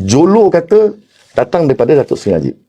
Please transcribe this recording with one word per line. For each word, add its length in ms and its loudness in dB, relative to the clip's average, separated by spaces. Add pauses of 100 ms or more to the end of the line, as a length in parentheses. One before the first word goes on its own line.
Jolo 480 2
kata 400 0 (400)
datang 320 -2
daripada 320 0
Datuk 240 -2
Seri 160 -2
Najib, 180 -4 (140)